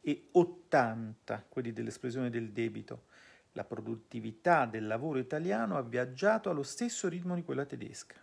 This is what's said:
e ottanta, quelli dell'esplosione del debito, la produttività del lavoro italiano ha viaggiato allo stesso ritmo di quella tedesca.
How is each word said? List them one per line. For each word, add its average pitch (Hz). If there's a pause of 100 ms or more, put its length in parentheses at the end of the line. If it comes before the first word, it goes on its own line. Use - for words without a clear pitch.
e -
ottanta, 113
quelli 117
dell'esplosione 120
del 117
debito, 110 (480)
la -
produttività 113
del 110
lavoro 127
italiano 175
ha 139
viaggiato 131
allo 143
stesso 226
ritmo 180
di 175
quella 139
tedesca. -